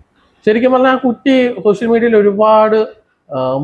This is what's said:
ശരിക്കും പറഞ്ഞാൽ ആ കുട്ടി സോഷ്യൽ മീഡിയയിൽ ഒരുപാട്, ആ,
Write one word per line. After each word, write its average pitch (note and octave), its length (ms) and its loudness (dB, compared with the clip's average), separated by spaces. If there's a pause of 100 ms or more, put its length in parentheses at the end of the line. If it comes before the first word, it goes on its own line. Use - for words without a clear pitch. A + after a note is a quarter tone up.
(460)
ശരിക്കും A3+ 280 0
പറഞ്ഞാൽ C4 220 2
ആ B3+ 80 -4
കുട്ടി C4 300 -2 (300)
സോഷ്യൽ G#3+ 280 -2
മീഡിയയിൽ A#3 260 0
ഒരുപാട്, G#3+ 600 2 (520)
ആ, C#3+ 80 -8 (260)